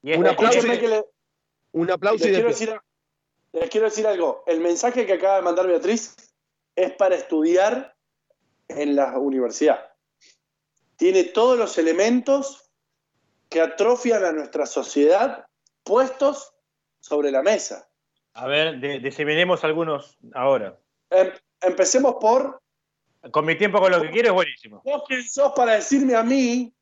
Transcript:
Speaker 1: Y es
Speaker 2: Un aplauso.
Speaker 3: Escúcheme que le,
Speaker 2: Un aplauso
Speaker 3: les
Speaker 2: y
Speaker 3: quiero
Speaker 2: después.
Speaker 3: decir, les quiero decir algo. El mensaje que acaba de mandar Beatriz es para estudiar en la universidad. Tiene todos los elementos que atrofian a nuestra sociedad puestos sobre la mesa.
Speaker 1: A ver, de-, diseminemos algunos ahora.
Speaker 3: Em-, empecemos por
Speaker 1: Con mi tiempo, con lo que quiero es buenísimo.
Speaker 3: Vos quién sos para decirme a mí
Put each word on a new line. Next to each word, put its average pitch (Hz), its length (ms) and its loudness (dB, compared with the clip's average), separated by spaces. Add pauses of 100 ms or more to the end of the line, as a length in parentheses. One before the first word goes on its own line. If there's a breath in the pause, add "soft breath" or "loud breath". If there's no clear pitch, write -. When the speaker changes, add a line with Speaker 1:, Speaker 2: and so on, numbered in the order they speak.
Speaker 1:
Y 143 100 -4
es 165 60 2
Speaker 2:
Un 180 80 4
aplauso. 220 320 4
Speaker 3:
Escúcheme 233 220 0
que 233 80 0
le, 214 160 0 (680)
Speaker 2:
Un 170 180 -4
aplauso 202 340 0
Speaker 3:
les 208 80 2
Speaker 2:
y - 20 4
Speaker 3:
quiero 226 140 2
Speaker 2:
después. 220 220 -2
Speaker 3:
decir, 214 100 -10 (720)
les 165 180 -4
quiero 220 160 0
decir 214 200 -2
algo. 170 400 -2
El 165 140 0
mensaje 208 460 0
que 190 60 0
acaba 190 240 2
de 185 60 0
mandar 175 240 0
Beatriz 175 500 -2 (580)
es 180 180 0
para - 220 2
estudiar 180 800 0 (760)
en 147 280 -2
la 135 220 0
universidad. 135 760 -2 (1040 soft breath)
Tiene 185 280 4
todos 226 320 2
los 220 220 -2
elementos 240 920 0 (800)
que 160 120 -2
atrofian 220 640 0
a 170 80 0
nuestra 147 340 -4
sociedad 160 800 0 (380)
puestos 262 680 0 (460)
sobre 147 320 -2
la 135 120 0
mesa. 185 460 -2 (440)
Speaker 1:
A 123 140 -12
ver, 151 340 -2
de-, 143 180 -6
diseminemos 151 640 -2
algunos 156 560 -4 (160)
ahora. 123 420 -2 (340)
Speaker 3:
Em-, 185 200 2 (300)
empecemos 190 600 2
por 254 400 0 (680)
Speaker 1:
Con 151 140 0
mi 156 120 0
tiempo, 202 240 0
con 190 120 4
lo 175 100 2
que 156 80 -6
quiero 226 180 2
es 190 60 2
buenísimo. 131 500 -4
Speaker 3:
Vos 285 220 -4
quién 262 160 -6
sos 277 300 -2
para 240 220 2
decirme 254 400 0
a 226 80 2
mí 247 600 0